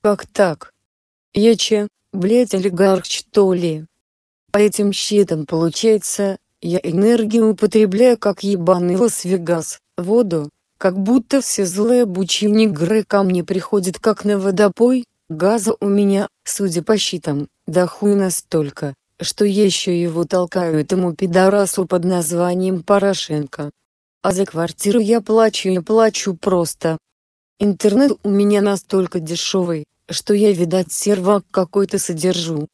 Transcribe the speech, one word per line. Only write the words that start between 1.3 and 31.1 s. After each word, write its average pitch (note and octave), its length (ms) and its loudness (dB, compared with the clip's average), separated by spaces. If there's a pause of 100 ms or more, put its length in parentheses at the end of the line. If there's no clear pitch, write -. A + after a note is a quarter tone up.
Я G#3+ 220 4
че, G#3 320 -2 (260)
блядь, G#3 400 0
олигарх, F#3 520 0
что - 480 0
ли? D#3+ 320 -4 (680)
По G3+ 80 2
этим G3+ 340 2
счетам F3+ 540 0
получается, G3 920 0 (240)
я F3 220 -2
энергию A3 640 2
употребляю G#3+ 720 2
как G3+ 240 -2
ебаный F3+ 520 0
Лас-Вегас, F3 840 -2 (180)
воду, F3+ 540 0 (260)
как F#3+ 220 -2
будто B3 420 2
все - 240 -4
злые A3+ 400 2
бучи F#3+ 400 -2
негры G#3 580 2
ко G3+ 200 0
мне F3+ 200 0
приходят F#3 540 -4
как - 260 -2
на G3+ 140 0
водопой, G#3 680 2 (240)
газа F#3+ 500 0
у G3+ 100 -2
меня, G3+ 380 2 (160)
судя F3 400 -4
по A3 120 2
счетам, D3+ 520 -4 (180)
да F3 220 0
хуй G3+ 260 0
настолько, D#3+ 800 -4 (260)
что - 260 -2
я G#3 200 2
еще F#3 260 -2
его E3+ 340 -2
толкаю F3 540 0
этому F3+ 360 -2
пидорасу F#3+ 720 2
под F3 160 0
названием F3+ 800 -2
Порошенко. D#3 880 -2 (540)
А G3 60 2
за F#3+ 160 -2
квартиру E3+ 520 -2
я A3 220 2
плачу A3 480 2
и F#3+ 80 0
плачу G#3+ 560 0
просто. E3 640 -2 (640)
Интернет G#3 540 2 (100)
у G#3 60 -2
меня G3+ 300 2
настолько F#3+ 600 -2
дешевый, E3+ 680 -4 (240)
что F#3+ 240 -2
я, G#3 180 4
видать, F3 400 0
сервак G3+ 600 0